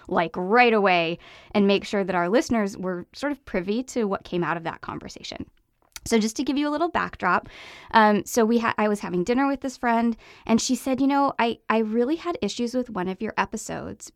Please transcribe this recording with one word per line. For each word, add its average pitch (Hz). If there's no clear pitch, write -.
like, 175
right 220
away 175
and 202
make 196
sure 196
that 185
our 175
listeners 220
were 180
sort 285
of -
privy 208
to 240
what 196
came 175
out 165
of 165
that -
conversation. -
So 233
just 220
to 302
give 262
you 294
a -
little 302
backdrop, 185
um, 214
so 233
we 233
ha-, 226
I 214
was 208
having 180
dinner 247
with 277
this 262
friend, 233
and 233
she 254
said, 254
"You 277
know, 277
I, 233
I 220
really 233
had 349
issues 233
with 247
one 185
of 190
your 214
episodes -